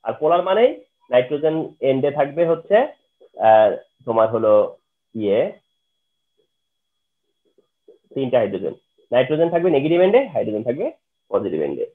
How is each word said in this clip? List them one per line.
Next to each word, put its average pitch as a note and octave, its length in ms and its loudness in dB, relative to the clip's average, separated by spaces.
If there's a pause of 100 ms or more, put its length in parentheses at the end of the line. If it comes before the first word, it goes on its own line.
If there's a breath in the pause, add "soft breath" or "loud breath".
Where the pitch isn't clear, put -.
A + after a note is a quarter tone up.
আর A#2 100 2
polar E3+ 300 2
মানেই A3 360 2 (300)
নাইট্রোজেন D3 460 0 (240)
এন্ডে C3+ 320 0
থাকবে D3 340 -2
হচ্ছে, E3 320 0 (600)
আহ, A2 340 4 (340)
তোমার A2+ 240 0
হলো G#2+ 480 0 (380)
ইয়ে A2 360 -2 (2750)
তিনটা B2+ 220 -2
হাইড্রোজেন, F#2+ 360 -4 (380)
নাইট্রোজেন D#3 380 0
থাকবে E3+ 200 -2
negative D#3 320 0
এন্ডে, A3+ 260 2
হাইড্রোজেন A2+ 360 -6
থাকবে D3 280 -6 (380)
positive F#2 320 -4
এন্ডে। C#2+ 340 -6